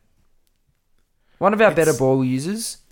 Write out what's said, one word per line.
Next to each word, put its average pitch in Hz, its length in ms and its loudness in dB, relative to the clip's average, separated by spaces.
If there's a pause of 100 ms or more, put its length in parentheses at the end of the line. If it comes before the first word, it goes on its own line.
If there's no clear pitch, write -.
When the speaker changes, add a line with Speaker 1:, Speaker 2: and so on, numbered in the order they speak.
(1400)
Speaker 1:
One 123 160 0
of 214 80 0
our 220 100 6
Speaker 2:
It's 147 40 -8
Speaker 1:
better 156 180 2
ball 131 320 0
users. 156 520 -6 (140)